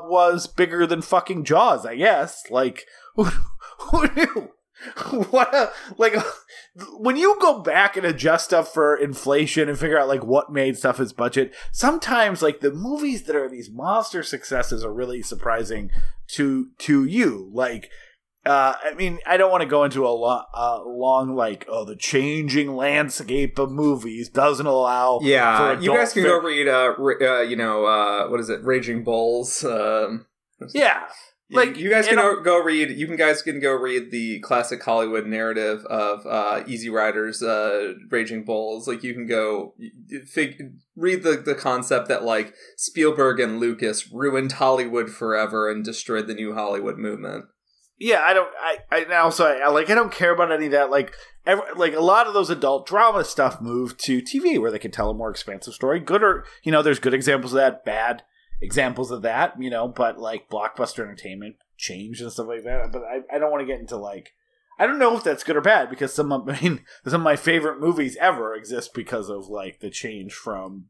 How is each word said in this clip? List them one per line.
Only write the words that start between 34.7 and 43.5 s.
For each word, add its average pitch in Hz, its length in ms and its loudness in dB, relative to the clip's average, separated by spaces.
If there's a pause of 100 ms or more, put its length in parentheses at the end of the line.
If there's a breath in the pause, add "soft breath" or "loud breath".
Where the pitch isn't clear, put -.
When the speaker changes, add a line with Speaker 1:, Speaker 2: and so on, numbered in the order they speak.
Speaker 2:
Hollywood 110 420 0
narrative 110 600 -4
of, 104 400 -4
uh, 104 420 -2
Easy 117 220 -8
Riders, 107 540 -2
uh, 104 500 0 (160)
Raging 113 360 -4
Bulls. 110 420 -6
Like, 120 160 -6
you 123 100 -8
can 117 140 -10
go 107 500 -2
y-, 113 120 -18 (200)
y-, 139 160 -12
fig-, 139 460 -6 (240)
read 180 280 -2
the, 160 120 2
the 147 200 -4
concept 123 520 -2
that, 104 160 -2
like, 110 300 -2 (240 loud breath)
Spielberg 143 640 2
and 113 180 -2